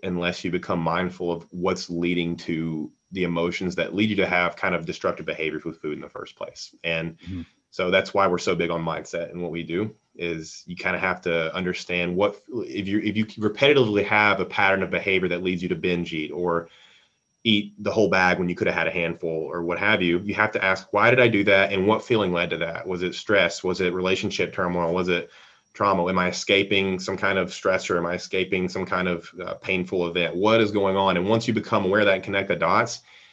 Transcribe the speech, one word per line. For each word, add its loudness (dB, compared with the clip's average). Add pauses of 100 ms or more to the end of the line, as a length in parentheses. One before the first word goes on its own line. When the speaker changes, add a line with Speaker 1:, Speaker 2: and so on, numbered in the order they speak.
Speaker 1:
unless -2
you -2
become -2
mindful -2
of -6
what's -2
leading 0
to -4 (180)
the -4
emotions -2
that -4
lead 2
you -2
to 2
have 0
kind -2
of -4
destructive -4
behaviors -4
with -10
food -6
in -8
the -14
first -16
place. -14 (100)
And -4
Speaker 2:
Mm-hmm. -10 (280)
Speaker 1:
so -4
that's 2
why 4
we're 2
so 0
big 0
on -2
mindset -6
and -10
what -6
we -6
do -4 (220)
is -8
you -10
kinda -4
have -2
to 0
understand -2
what, 0 (260)
if -6
you, 0
if -2
you 0
repetitively 2
have 4
a -2
pattern 2
of -4
behavior 0
that -2
leads -2
you -2
to -2
binge 0
eat -4
or -2 (760)
eat 2
the 0
whole 4
bag 4
when 0
you -2
could -2
have 0
had 0
a 0
handful -2
or -4
what -2
have 2
you, 4
you -6
have 2
to -2
ask, 0
"Why 6
did 6
I 6
do 2
that? 6
And 2
what 4
feeling 2
led 0
to -4
that? -6
Was -4
it -2
stress? 2
Was -2
it 2
relationship 0
turmoil? 0
Was 0
it 0 (420)
trauma? 2
Am 0
I 2
escaping 2
some -4
kind 0
of 0
stressor? 0
Am 0
I -2
escaping -2
some -6
kind -2
of, -4 (100)
uh, -8
painful -2
event? -2
What 4
is 2
going 2
on?" 4
And 0
once 2
you 2
become 0
aware 4
of 4
that 6
and -6
connect -2
the 0
dots, 0 (300)